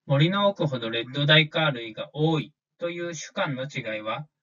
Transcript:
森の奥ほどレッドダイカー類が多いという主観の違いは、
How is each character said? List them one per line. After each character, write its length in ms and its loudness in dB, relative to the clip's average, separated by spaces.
森 240 4
の 180 2
奥 180 0
ほ 120 -4
ど 120 -6
レ 100 -2
ッ 120 -8
ド 140 -2
ダ 120 8
イ 100 4
カ 180 0
ー 60 2
類 200 -8
が 200 -10
多 260 2
い 140 -6
と 120 -4
い 100 -8
う 140 -6
主 160 -12
観 260 -4
の 160 -6
違 260 -6
い 40 -12
は、 260 -8